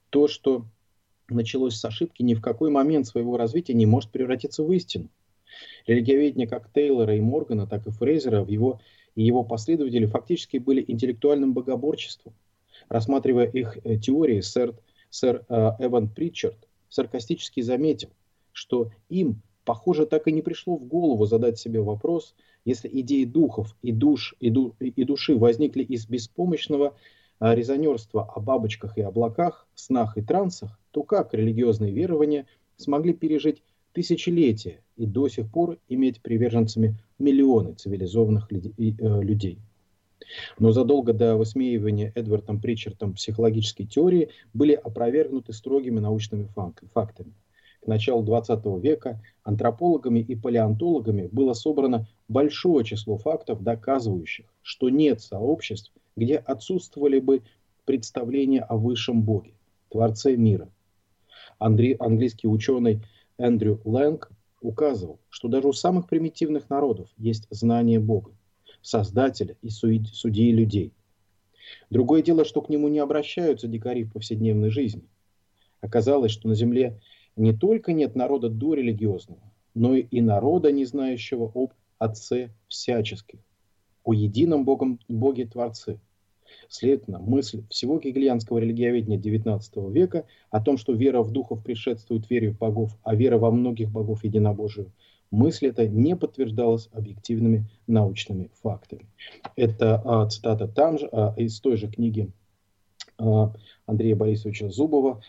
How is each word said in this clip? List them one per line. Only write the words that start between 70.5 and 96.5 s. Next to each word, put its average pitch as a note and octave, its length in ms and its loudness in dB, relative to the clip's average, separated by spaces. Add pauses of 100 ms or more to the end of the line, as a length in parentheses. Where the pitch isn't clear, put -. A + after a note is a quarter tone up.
людей. G#2+ 400 2 (960)
Другое B2+ 320 4
дело, D#3+ 240 4
что D3 160 -2
к - 80 -6
нему D3 200 0
не D3+ 100 0
обращаются D3 680 -2
дикари A2+ 380 -4
в A2 80 -10
повседневной G#2+ 560 0
жизни. A#2 400 -2 (720)
Оказалось, A#2 500 2
что A2 180 -6
на A2 60 2
земле A#2+ 460 0 (340)
не A2 200 4
только F#3+ 400 0
нет C3+ 200 0
народа B2+ 360 0
дорелигиозного, A2 920 -2 (340)
но A#2+ 220 4
и A#2+ 240 0
народа, B2+ 500 4
не C#3 140 2
знающего B2+ 680 -4
об B2+ 180 -4 (260)
Отце A#2+ 520 -4 (180)
Всяческих, - 720 -6 (640)
о A#2 80 2
едином B2 540 2
Богом, C3 420 0
Боге-Творце. A#2+ 920 -4 (720)
Следовательно, A#2+ 520 -2
мысль A2+ 500 -2
всего C#3 280 -2
гегельянского C3 600 0
религиоведения A#2 580 0
девятнадцатого G#2+ 760 -4
века E3+ 360 0 (240)
о A2 100 0
том, C3+ 160 2
что B2 160 -2
вера B2 300 4
в A2 80 -4
духов A#2+ 340 -6
предшествует A2+ 640 -4
вере A2+ 220 0
в - 80 -6
богов, G#2+ 440 -2
а A2+ 120 -2
вера A#2 240 4
во A2+ 120 4
многих A#2 400 0
богов G#2+ 340 -4
единобожию, G#2 680 -2 (380)
мысль C#3 380 2
эта A#2 200 2
не A#2+ 260 2
подтверждалась A#2 800 -2